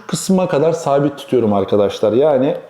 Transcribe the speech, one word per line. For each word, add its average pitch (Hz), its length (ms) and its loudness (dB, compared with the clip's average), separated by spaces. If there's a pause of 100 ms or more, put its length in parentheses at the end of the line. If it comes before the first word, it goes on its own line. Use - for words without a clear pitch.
kısma 185 400 -2
kadar 151 240 0
sabit 143 460 -2
tutuyorum 113 360 0
arkadaşlar. 101 600 0
Yani 143 420 2 (140)